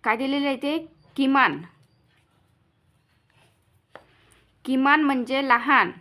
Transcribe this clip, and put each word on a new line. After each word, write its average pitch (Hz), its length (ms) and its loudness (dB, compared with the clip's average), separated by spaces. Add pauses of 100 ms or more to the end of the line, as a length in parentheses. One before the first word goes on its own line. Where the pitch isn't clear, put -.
काय 226 120 0
दिलेलं 277 300 -2
आहे 269 100 -2
ते? 294 200 -4 (400)
किमान, 262 440 2 (3000)
किमान 269 380 2
म्हणजे 269 460 -2
लहान 240 420 2 (100)